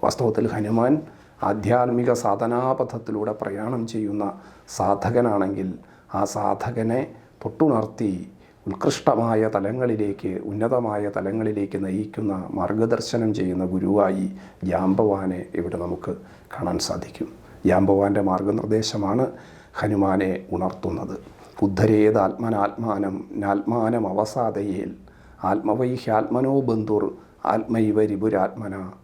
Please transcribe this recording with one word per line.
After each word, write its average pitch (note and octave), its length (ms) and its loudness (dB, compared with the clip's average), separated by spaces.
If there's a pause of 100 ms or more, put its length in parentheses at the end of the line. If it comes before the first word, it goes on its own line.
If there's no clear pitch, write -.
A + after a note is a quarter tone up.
വാസ്തവത്തിൽ A2+ 440 2
ഹനുമാൻ A2+ 460 2 (500)
ആധ്യാത്മിക A#2+ 680 2
സാധനാപഥത്തിലൂടെ A#2 1300 -2
പ്രയാണം G#2+ 460 -4
ചെയ്യുന്ന G#2 380 -4 (440)
സാധകനാണെങ്കിൽ G2 1000 2 (440)
ആ - 100 0
സാധകനെ A2+ 800 -2 (400)
തൊട്ടുണർത്തി A2+ 720 0 (520)
ഉത്കൃഷ്ടമായ A2+ 760 0 (140)
തലങ്ങളിലേക്ക്, G#2+ 760 -2 (160)
ഉന്നതമായ G#2+ 640 0
തലങ്ങളിലേക്ക് G2+ 760 -2
നയിക്കുന്ന, G#2 480 -4 (180)
മാർഗദർശനം A2 840 0
ചെയ്യുന്ന F#2 320 0
ഗുരുവായി F#2+ 600 2 (380)
ജാമ്പവാനെ F#2+ 840 2 (100)
ഇവിടെ F2+ 220 -4
നമുക്ക് F2 340 -6 (420)
കാണാൻ F2 260 -4
സാധിക്കും. - 500 -6 (360)
ജാമ്പവാന്റെ G2 560 4
മാർഗനിർദ്ദേശമാണ് G#2+ 1040 0 (540)
ഹനുമാനെ F#2+ 520 2 (200)
ഉണർത്തുന്നത്. F#2 640 -4 (460)
"ഉദ്ധരേത് G#2+ 560 6
ആത്മനാത്മാനം G#2 1000 0 (160)
നാത്മാനം A2 760 0
അവസാദയേൽ G#2 840 -2 (520)
ആത്മവൈഹ്യാത്മനോ A#2+ 1160 0
ബന്ധുർ A2 440 2 (420)
ആത്മൈവ G#2+ 600 2
രിപുരാത്മന" G2+ 720 0 (280)